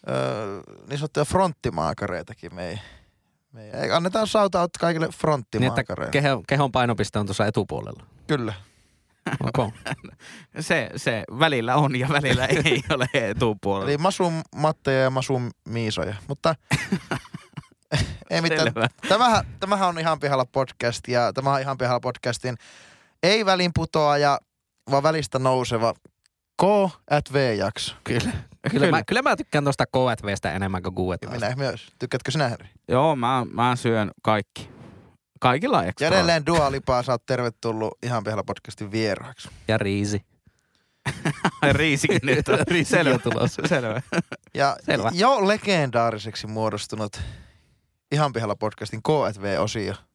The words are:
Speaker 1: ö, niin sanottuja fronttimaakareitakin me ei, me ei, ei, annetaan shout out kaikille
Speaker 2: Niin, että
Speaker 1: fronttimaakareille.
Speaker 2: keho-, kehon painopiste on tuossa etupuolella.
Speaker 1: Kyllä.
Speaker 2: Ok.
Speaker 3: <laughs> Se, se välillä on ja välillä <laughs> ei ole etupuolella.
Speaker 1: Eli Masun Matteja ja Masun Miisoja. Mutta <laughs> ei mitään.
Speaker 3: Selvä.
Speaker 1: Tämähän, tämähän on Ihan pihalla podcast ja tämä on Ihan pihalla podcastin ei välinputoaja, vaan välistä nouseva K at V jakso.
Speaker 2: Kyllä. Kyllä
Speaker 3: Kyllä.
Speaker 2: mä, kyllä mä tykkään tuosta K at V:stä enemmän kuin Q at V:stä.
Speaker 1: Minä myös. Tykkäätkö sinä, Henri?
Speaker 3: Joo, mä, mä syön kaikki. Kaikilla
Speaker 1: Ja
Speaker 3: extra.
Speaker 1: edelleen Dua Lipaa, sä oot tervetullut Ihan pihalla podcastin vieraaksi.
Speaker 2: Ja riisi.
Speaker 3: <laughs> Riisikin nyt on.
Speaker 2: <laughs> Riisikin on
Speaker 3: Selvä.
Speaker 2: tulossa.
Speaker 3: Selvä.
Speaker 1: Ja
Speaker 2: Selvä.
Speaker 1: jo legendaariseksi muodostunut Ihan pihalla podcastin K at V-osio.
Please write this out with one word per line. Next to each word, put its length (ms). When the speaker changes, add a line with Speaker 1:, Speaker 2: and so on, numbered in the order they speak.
Speaker 1:
ö, 560
niin 80
sanottuja 280
fronttimaakareitakin 1300
me 140
ei, 100
me 140
ei, 60
ei, 200
annetaan 360
shout 280
out 240
kaikille 260
Speaker 2:
Niin, 80
että 80
Speaker 1:
fronttimaakareille. 880
Speaker 2:
keho-, 360
kehon 240
painopiste 480
on 60
tuossa 200
etupuolella. 580
Speaker 1:
Kyllä. 260
Speaker 2:
Ok. 260
Speaker 3:
<laughs> 440
Se, 360
se 280
välillä 360
on 200
ja 140
välillä 440
<laughs> 120
ei 240
ole 240
etupuolella. 760
Speaker 1:
Eli 60
Masun 440
Matteja 480
ja 60
Masun 420
Miisoja. 480
Mutta 280
<laughs> 800
ei 120
mitään. 200
Speaker 3:
Selvä. 260
Speaker 1:
Tämähän, 360
tämähän 300
on 100
Ihan 200
pihalla 260
podcast 640
ja 260
tämä 200
on 80
Ihan 160
pihalla 220
podcastin 560
ei 220
välinputoaja, 920
vaan 120
välistä 360
nouseva 540
K 20
at 240
V 240
jakso. 460
Speaker 2:
Kyllä. 180
Kyllä 180
Speaker 3:
Kyllä. 200
Speaker 2:
mä, 160
kyllä 140
mä 140
tykkään 280
tuosta 220
K 100
at 120
V:stä 300
enemmän 300
kuin 120
Q 20
at 80
V:stä. 240
Speaker 1:
Minä 100
myös. 320
Tykkäätkö 320
sinä, 180
Henri? 180
Speaker 3:
Joo, 280
mä, 380
mä 220
syön 360
kaikki. 460
Kaikilla 420
Speaker 1:
Ja 60
Speaker 3:
extra. 180
Speaker 1:
edelleen 380
Dua 260
Lipaa, 320
sä 80
oot 140
tervetullut 800
Ihan 200
pihalla 200
podcastin 480
vieraaksi. 580
Speaker 2:
Ja 100
riisi. 480
Speaker 3:
<laughs> 600
Riisikin 520
nyt 260
on. 160
Speaker 2:
<laughs> 20
Riisikin 320
on 60
Speaker 3:
Selvä. 140
Speaker 2:
tulossa. 480
Speaker 3:
Selvä. 340
Speaker 1:
Ja 300
Speaker 2:
Selvä. 300
Speaker 1:
jo 340
legendaariseksi 1000
muodostunut 760
Ihan 220
pihalla 220
podcastin 480
K 60
at 140
V-osio. 520